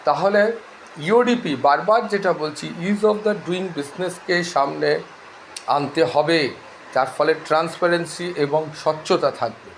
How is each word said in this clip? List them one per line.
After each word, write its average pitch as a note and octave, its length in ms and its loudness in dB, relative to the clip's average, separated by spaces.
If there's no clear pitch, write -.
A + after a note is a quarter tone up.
তাহলে G3+ 480 2
ইউডিপি, G#3+ 580 2
বারবার E3+ 520 2
যেটা F#3+ 240 0
বলছি, D#3 480 -6
ease G#3 300 2
of G#3 60 0
the G#3 80 2
doing F#3 180 -2
business-কে F3 680 -4
সামনে D3+ 560 0
আনতে C#3 380 2
হবে, D3+ 440 2
যার C3 120 2
ফলে D#3+ 280 0
ট্রান্সপারেন্সি E3+ 1000 0
এবং D3+ 300 0
স্বচ্ছতা D#3 540 0
থাকবে। - 480 -6